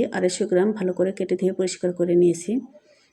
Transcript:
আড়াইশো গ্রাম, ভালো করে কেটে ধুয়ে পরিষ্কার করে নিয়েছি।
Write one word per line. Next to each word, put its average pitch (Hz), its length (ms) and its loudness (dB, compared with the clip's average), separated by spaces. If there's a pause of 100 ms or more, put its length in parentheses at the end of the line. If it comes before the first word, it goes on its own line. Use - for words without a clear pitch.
(120)
আড়াইশো 185 340 0
গ্রাম, 185 260 2
ভালো 190 200 -2
করে 180 200 0
কেটে 185 240 -4
ধুয়ে 190 180 0
পরিষ্কার 185 380 -4
করে 175 220 0
নিয়েছি। 175 380 4 (600)